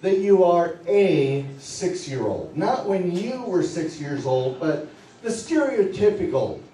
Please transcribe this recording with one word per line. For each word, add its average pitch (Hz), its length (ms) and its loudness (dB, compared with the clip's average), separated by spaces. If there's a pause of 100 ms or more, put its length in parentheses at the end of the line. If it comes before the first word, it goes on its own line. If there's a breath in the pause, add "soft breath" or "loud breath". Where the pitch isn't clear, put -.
that 190 160 2
you 196 260 6
are 170 440 4
a 151 580 2 (140)
six-year-old. 135 960 -6
Not 208 300 0
when 180 280 0
you 240 280 -4
were 185 200 0
six 156 380 -4
years 143 240 -6
old, 131 340 0
but 156 280 -2 (340 loud breath)
the 233 80 -8
stereotypical 208 1300 0 (140)